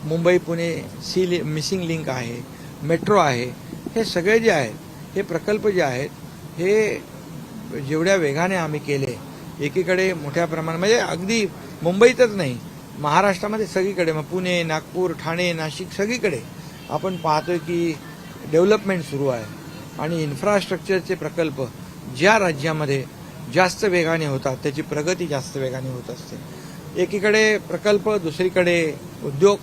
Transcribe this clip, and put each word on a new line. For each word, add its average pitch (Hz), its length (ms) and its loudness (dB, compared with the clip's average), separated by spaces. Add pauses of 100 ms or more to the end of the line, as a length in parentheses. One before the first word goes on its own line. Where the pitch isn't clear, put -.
मुंबई 170 340 4
पुणे 170 440 0
सी - 480 -2
लि-, 175 140 0
मिसिंग 156 380 -2
लिंक 160 280 -2
आहे, 120 320 -4 (420)
मेट्रो 165 340 4
आहे, 127 280 4 (500)
हे 226 80 2
सगळे 202 360 4
जे 226 120 6
आहेत, 131 220 2 (420)
हे 190 60 0
प्रकल्प 208 460 0
जे 185 140 2
आहेत, 135 280 0 (480)
हे 202 380 2 (920)
जेवढ्या 165 280 4
वेगाने 165 400 2
आम्ही 151 240 0
केले, 135 360 -2 (440)
एकीकडे 180 540 2
मोठ्या 156 320 -2
प्रमाणात, 160 340 -4
म्हणजे 214 180 4
अगदी 190 480 0 (360)
मुंबईतच 220 540 6
नाही, 135 220 -2 (420)
महाराष्ट्रामध्ये 190 680 2
सगळीकडे, 185 440 2
मग 156 120 -2
पुणे, 180 400 0
नागपूर, 165 480 -2
ठाणे, 170 420 -2
नाशिक, 160 380 -6
सगळीकडे 202 480 -2 (500)
आपण 180 280 -2
पाहतोय 160 400 0
की 165 400 -2 (540)
डेव्हलपमेंट 190 520 4
सुरू 139 240 -2
आहे 117 180 -2 (560)
आणि 160 220 -2
इन्फ्रास्ट्रक्चरचे 185 920 0
प्रकल्प 151 460 -2 (560)
ज्या 202 220 6
राज्यामध्ये 151 640 0 (500)
जास्त 180 300 4
वेगाने 165 420 2
होतात, 131 380 -2
त्याची 147 180 -2
प्रगती 165 460 -2
जास्त 139 300 -4
वेगाने 131 320 -4
होत 123 200 -8
असते. - 520 -12 (340)
एकीकडे 208 640 4
प्रकल्प, 208 520 0
दुसरीकडे 175 840 2 (300)
उद्योग. 156 400 4